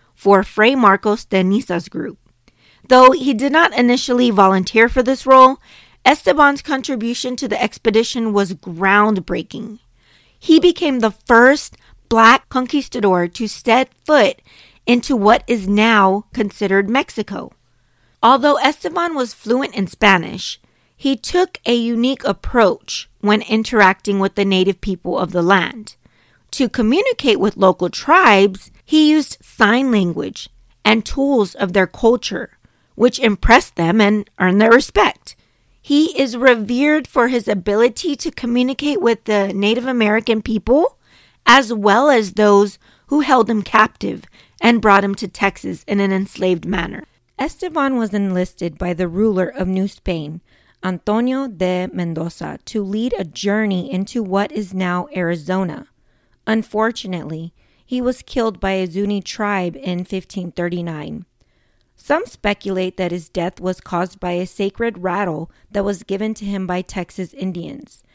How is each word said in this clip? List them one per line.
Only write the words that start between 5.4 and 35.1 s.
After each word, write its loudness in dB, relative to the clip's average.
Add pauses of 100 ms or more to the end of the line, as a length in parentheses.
Esteban's 2
contribution -6
to -6
the -4
expedition -2
was -2
groundbreaking. -2 (580)
He 4
became 0
the 0
first 4 (320)
Black 4
conquistador 0
to -8
set 0 (140)
foot 4 (460)
into 0
what 4
is -2
now 2
considered -2
Mexico. -6 (680)
Although 4
Esteban -4
was -6
fluent -4
in -4
Spanish, -2 (340)
he -2
took -2
a 0
unique -2
approach -2 (120)
when 2
interacting 0
with -2
the 0
native 0
people -6
of -4
the 0
land. 0 (560)
To -2
communicate 0
with -2
local 2
tribes, 2 (140)
he 4
used 0
sign 2
language -2 (340)
and 0
tools 0
of -4
their 2
culture, -2 (340)
which 2
impressed 2
them 2
and 2
earned 2
their 4
respect. 2 (520)